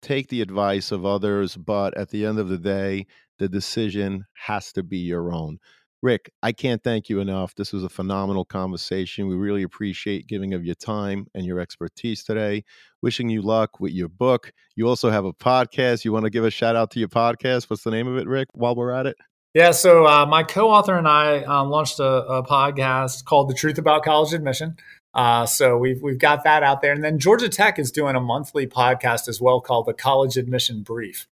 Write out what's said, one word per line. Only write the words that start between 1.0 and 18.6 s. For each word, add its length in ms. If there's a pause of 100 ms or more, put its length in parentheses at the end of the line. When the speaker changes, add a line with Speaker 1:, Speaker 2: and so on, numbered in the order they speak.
Speaker 1:
others, 500
but 400
at 140
the 160
end 140
of 80
the 100
day, 480 (320)
the 100
decision 840
has 380
to 100
be 160
your 340
own. 260 (420)
Rick, 300 (140)
I 80
can't 320
thank 240
you 100
enough. 380
This 160
was 100
a 60
phenomenal 560
conversation. 840
We 80
really 300
appreciate 640
giving 260
of 100
your 120
time 580
and 100
your 140
expertise 640
today. 400 (400)
Wishing 260
you 140
luck 380
with 120
your 160
book. 440 (240)
You 100
also 240
have 140
a 80
podcast. 720
You 80
wanna 180
give 140
a 80
shout 240
out 160
to 80
your 80
podcast? 600
What's 140
the 80
name 160
of 100
it, 120
Rick, 240
while 240